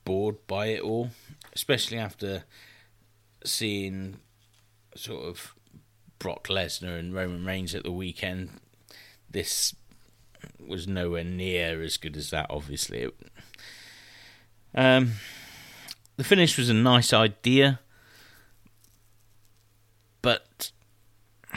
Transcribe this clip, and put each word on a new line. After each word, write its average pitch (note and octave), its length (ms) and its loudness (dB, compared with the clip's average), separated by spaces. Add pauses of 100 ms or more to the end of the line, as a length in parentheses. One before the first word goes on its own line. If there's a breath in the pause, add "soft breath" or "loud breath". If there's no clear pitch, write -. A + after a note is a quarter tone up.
bored G2+ 420 -4
by G2+ 200 -2
it A2 140 -2
all, A#2 300 -4 (420 loud breath)
especially - 460 -2
after G2+ 460 -6 (1000 loud breath)
seeing G2 760 -4 (760)
sort - 300 -12
of - 280 -14 (640)
Brock - 300 -8
Lesnar F2+ 500 -4
and F2 160 -8
Roman F2+ 300 -6
Reigns F#2 300 -6
at F#2+ 100 -8
the F2+ 80 -6
weekend. F#2 580 -6 (800 loud breath)
This - 440 -4 (920)
was F2+ 220 -8
nowhere F2 360 -2
near F2 580 -2
as D#2+ 160 -4
good D2+ 180 -10
as D2 140 -8
that, D#2 180 -4
obviously. C#2+ 600 -6 (1600 loud breath)
Um, C3 380 6 (1040 loud breath)
the C3+ 60 -2
finish F3+ 340 6
was B2 100 2
a A#2 60 6
nice A#2+ 400 6
idea, B2 680 6 (2500 soft breath)
but - 520 -2 (840 loud breath)